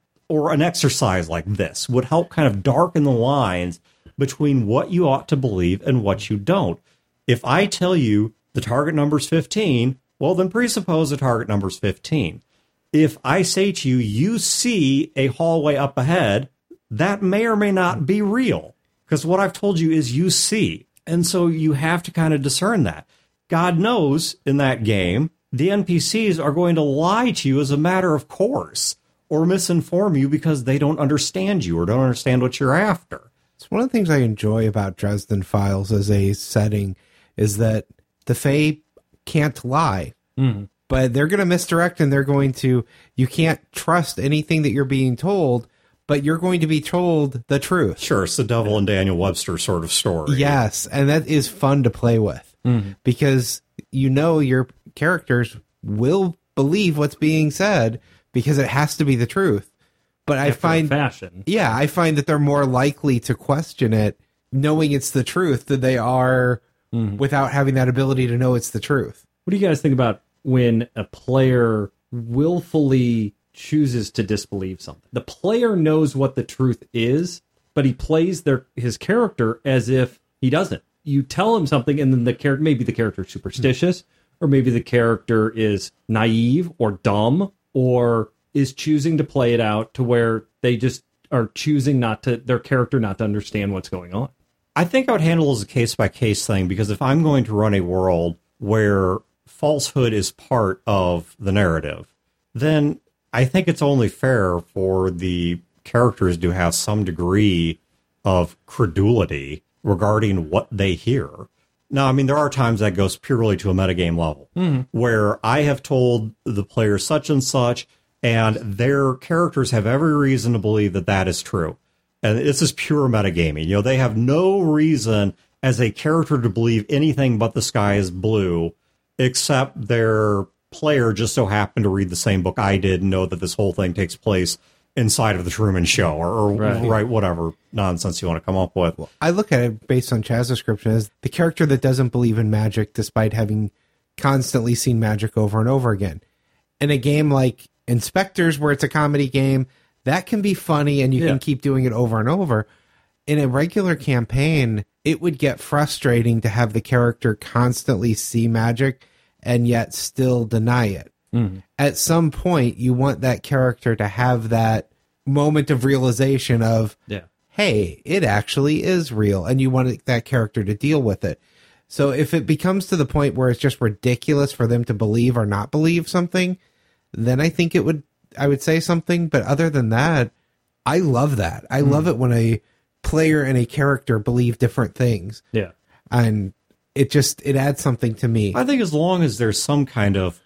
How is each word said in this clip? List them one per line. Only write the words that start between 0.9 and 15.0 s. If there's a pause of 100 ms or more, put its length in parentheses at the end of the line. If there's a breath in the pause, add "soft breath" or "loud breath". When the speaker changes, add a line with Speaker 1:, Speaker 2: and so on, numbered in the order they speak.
Speaker 1:
like
this
would
help
kind
of
darken
the
lines (380 soft breath)
between
what
you
ought
to
believe
and
what
you
don't. (480)
If
I
tell
you (200)
the
target
number's
fifteen, (220)
well,
then
presuppose
the
target
number's
fifteen. (520)
If
I
say
to
you,
"You
see